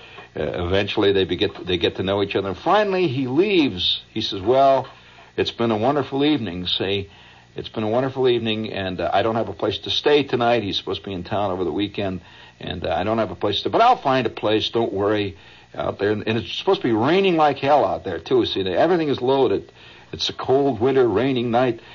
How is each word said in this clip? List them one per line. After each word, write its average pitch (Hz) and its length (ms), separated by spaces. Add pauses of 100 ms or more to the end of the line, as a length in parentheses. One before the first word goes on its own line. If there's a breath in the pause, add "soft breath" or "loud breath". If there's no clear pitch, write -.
(360 loud breath)
uh, 76 300
eventually 101 460
they 95 120
be-, 85 120
get, 95 300
they 90 120
get - 180
to - 60
know 98 200
each 98 140
other. 98 120
And 92 100
finally, 190 500
he 131 180
leaves. 139 840
He 110 100
says, 104 220
"Well, 135 440 (500 loud breath)
it's 98 140
been 117 200
a 110 60
wonderful 135 480
evening." 98 420
See, 98 440 (460 loud breath)
"It's - 140
been 113 120
a 107 60
wonderful 127 400
evening, 110 440
and, 92 280
uh, 85 120
I 98 100
don't 113 120
have 110 140
a 95 60
place 104 240
to - 120
stay 147 320
tonight." 120 400
He's 95 140
supposed - 260
to - 60
be 98 60
in 87 100
town 101 260
over 92 140
the 80 80
weekend, 98 480 (400 loud breath)
and, 85 260
uh, 85 80
"I 82 80
don't 110 160
have 101 140
a - 40
place - 260
to, 101 80
but 190 100
I'll 240 160
find 131 300
a 107 40
place. 107 380
Don't 117 240
worry." 101 440 (380 loud breath)
Out - 240
there, 101 120
and, 107 160
and 113 120
it's 101 140
supposed - 300
to - 60
be 117 40
raining 165 440
like 151 220
hell 139 260
out 87 200
there, 87 140
too. - 280
See, - 160
everything 151 460
is 123 120
loaded. 123 520 (400 loud breath)
It's - 160
a - 40
cold 131 480
winter, 131 260
raining 120 440
night, 120 300 (140 loud breath)